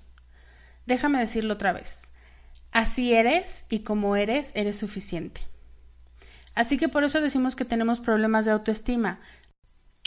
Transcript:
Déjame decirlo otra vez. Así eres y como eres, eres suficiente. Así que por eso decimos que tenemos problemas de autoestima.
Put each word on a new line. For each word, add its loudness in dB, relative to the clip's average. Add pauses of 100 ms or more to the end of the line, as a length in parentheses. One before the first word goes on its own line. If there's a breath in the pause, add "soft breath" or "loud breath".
(880 soft breath)
Déjame 2
decirlo -2
otra 0
vez. -14 (600 soft breath)
Así 2
eres 2
y 0
como 0
eres, 0
eres -2
suficiente. -8 (1120 soft breath)
Así 0
que 2
por 2
eso 2
decimos 0
que -4
tenemos 0
problemas 2
de 4
autoestima. 0 (880 loud breath)